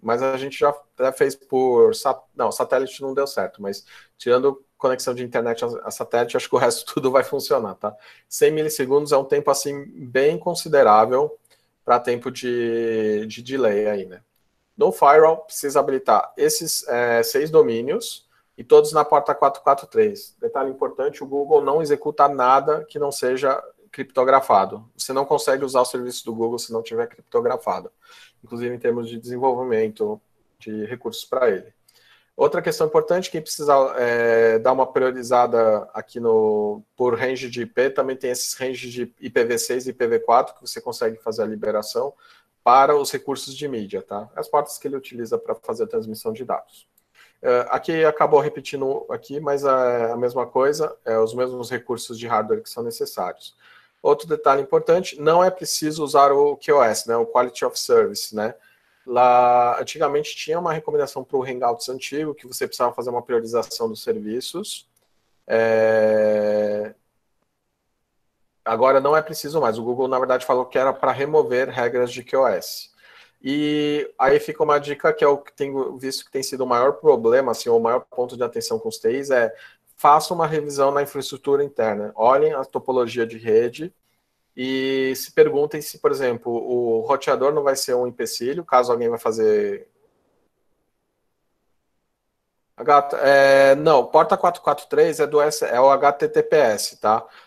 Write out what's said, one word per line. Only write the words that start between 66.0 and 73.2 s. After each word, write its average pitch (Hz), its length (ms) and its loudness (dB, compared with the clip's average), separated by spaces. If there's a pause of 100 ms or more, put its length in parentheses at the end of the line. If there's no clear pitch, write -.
agora 113 360 4
não 143 160 2
é 156 60 2
preciso 151 380 -6
mais. 113 180 0
O 117 40 -8
Google, 123 240 -2
na 127 120 -2
verdade, 127 260 0
falou 127 220 0
que - 120 -4
era 131 140 2
pra 131 180 -2
remover 135 580 0
regras 123 440 -2
de 123 100 -12
Q 135 140 -6
O 131 100 2
S. - 440 -6 (520)